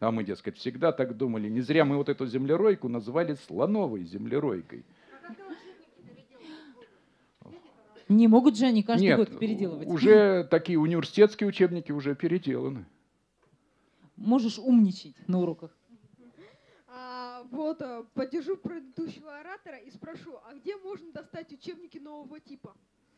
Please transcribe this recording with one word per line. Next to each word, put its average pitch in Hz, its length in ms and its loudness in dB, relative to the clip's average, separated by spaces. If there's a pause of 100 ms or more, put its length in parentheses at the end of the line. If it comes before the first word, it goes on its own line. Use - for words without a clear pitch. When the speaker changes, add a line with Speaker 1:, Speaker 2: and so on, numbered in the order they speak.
Speaker 1:
а 113 100 0
мы, 113 140 -4
дескать, 95 320 -10
всегда 127 340 -2
так 127 240 -4
думали. 113 320 -4
Не 113 140 -4
зря 151 240 2
мы 139 100 0
вот 139 140 -2
эту 135 180 -4
землеройку 143 640 0
назвали 123 460 -4
слоновой 139 680 -4
землеройкой. 101 800 -6 (3250)
Speaker 2:
Не 220 180 8
могут 233 300 8
же 247 80 2
они 220 180 2
каждый 233 220 2
Speaker 1:
Нет, 165 120 6
Speaker 2:
год - 220 -2
переделывать. 185 480 -6
Speaker 1:
уже 196 640 6
такие 165 260 2
университетские 170 680 2
учебники 175 460 0
уже 143 220 -4
переделаны. 135 680 -4 (1300)
Speaker 2:
Можешь 226 420 0
умничать 208 560 2 (120)
на 180 120 0
уроках. 165 320 -4 (1160)
Speaker 3:
А, 247 600 -14
вот, 311 320 -4
а, 240 220 -12 (100)
поддержу 302 440 -6
предыдущего 294 840 -12
оратора 339 380 -18
и 226 120 -20
спрошу, - 460 -20 (100)
а 233 80 -20
где 359 220 -12
можно 381 380 -16
достать 320 400 -18
учебники 330 440 -18
нового 294 440 -20
типа? 262 340 -20 (420)